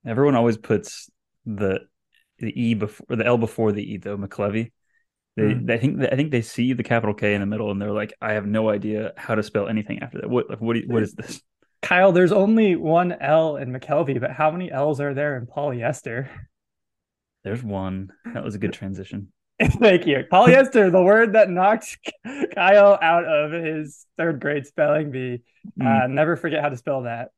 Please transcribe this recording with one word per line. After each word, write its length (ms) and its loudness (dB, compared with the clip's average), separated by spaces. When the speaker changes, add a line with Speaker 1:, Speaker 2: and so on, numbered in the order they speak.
Speaker 1:
Everyone 300 2
always 220 2
puts 520 -4
the, 420 -4
the 220 -8
E 140 0
before, 420 -8
the 100 -2
L 120 2
before 320 -2
the 220 -6
E, 60 -10
though, 200 -8
McClevey. 540 -6
They, 160 0
Speaker 2:
Hmm. 140 -4
Speaker 1:
they 100 0
think, 240 -2
I 160 0
think 140 -2
they 100 0
see 320 -4
the 100 -4
capital 320 0
K 200 0
in 60 -2
the 60 -4
middle, 240 -4
and 100 -4
they're 120 -6
like, 300 -6
"I 100 -4
have 140 -4
no 240 0
idea 480 -4
how 160 -6
to 80 0
spell 260 -4
anything 340 -6
after 200 -12
that. 80 -8
What, 180 -2
like, 140 -10
what 100 -2
do 80 0
you, 80 -12
what 140 0
is 100 -4
this?" 300 -16
Speaker 2:
Kyle, 280 4
there's 220 4
only 420 2
one 380 0
L 440 0
in 140 -8
McKelvey, 480 -2
but 120 -4
how 200 0
many 220 -8
L's 260 -2
are 140 -4
there 240 -4
in 100 -10
polyester? 840 -6
Speaker 1:
There's 180 -8
one. 500 -8
That 120 -10
was 100 -8
a 40 -10
good 140 -4
transition. 580 -12
Speaker 2:
<laughs> 140 -6
Thank 440 4
you. 260 0
Polyester, 580 8
the 120 6
word 320 4
that 160 6
knocked 480 0
<laughs> 280 -6
Kyle 480 6
out 240 2
of 260 0
his 540 -8
third 240 -2
grade 260 -4
spelling 440 0
bee. 320 -8
Speaker 1:
Mm. 260 2
Speaker 2:
Uh, 20 0
never 300 0
forget 260 -4
how 80 -2
to 80 -10
spell 240 -4
that. 360 -8